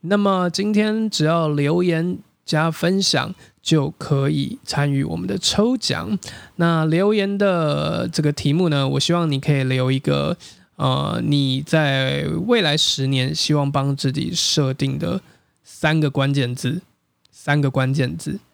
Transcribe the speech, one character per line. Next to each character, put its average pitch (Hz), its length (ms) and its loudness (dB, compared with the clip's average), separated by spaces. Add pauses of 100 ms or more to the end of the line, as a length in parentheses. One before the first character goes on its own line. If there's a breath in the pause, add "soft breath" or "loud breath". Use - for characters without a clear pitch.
那 180 160 0
么 190 320 2
今 202 240 -2
天 214 360 2
只 156 140 -2
要 160 240 2
留 147 340 2
言 175 360 0 (260)
加 160 260 0
分 180 320 0
享 156 320 0 (280 loud breath)
就 147 300 2
可 139 380 -2
以 151 360 -4
参 143 260 -2
与 139 140 0
我 - 100 -6
们 175 100 -6
的 196 120 -2
抽 233 400 2
奖。 180 420 -2 (380 loud breath)
那 170 260 2
留 175 300 2
言 202 240 0
的 160 720 0
这 160 120 -4
个 147 120 2
题 143 180 0
目 175 160 2
呢， 143 180 0
我 139 140 0
希 170 140 0
望 170 180 0
你 135 80 0
可 143 160 0
以 135 80 0
留 127 260 0
一 131 80 2
个， 143 380 0 (400 loud breath)
呃， 131 480 0
你 139 380 0
在 139 640 0 (200)
未 233 160 2
来 151 140 2
十 139 320 0
年 131 260 0
希 - 200 -2
望 143 180 0
帮 139 240 0
自 135 160 -2
己 - 240 -4
设 139 380 0
定 135 260 -4
的 180 220 -4 (420 soft breath)
三 156 380 0
个 147 80 2
关 135 240 0
键 127 200 0
字， 131 280 -4 (500)
三 147 300 0
个 139 100 2
关 131 220 0
键 143 240 -2
字。 - 240 -8 (120)